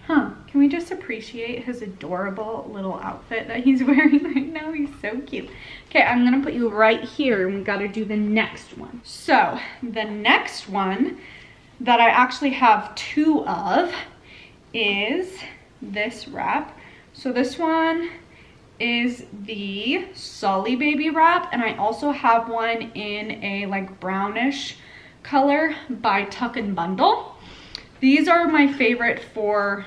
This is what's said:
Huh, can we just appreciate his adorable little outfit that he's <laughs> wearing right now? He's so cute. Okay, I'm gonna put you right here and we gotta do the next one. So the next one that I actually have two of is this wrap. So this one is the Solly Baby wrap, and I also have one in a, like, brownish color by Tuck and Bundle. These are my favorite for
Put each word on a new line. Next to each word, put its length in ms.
Huh, 240
can 140
we 80
just 220
appreciate 720
his 180
adorable 880
little 280
outfit 480
that 140
he's 200
<laughs> 20
wearing 400
right 280
now? 200
He's 160
so 180
cute. 300
Okay, 120
I'm 220
gonna 180
put 120
you 160
right 340
here 420
and 120
we 40
gotta 260
do 180
the 100
next 640
one. 260
So 540
the 220
next 640
one 500
that 200
I 80
actually 420
have 440
two 520
of 460
is 580
this 460
wrap. 500
So 200
this 260
one 500
is 440
the 680
Solly 640
Baby 340
wrap, 420
and 100
I 140
also 360
have 360
one 460
in 480
a, 240
like, 320
brownish 760
color 500
by 340
Tuck 320
and 200
Bundle. 580
These 280
are 180
my 260
favorite 480
for 520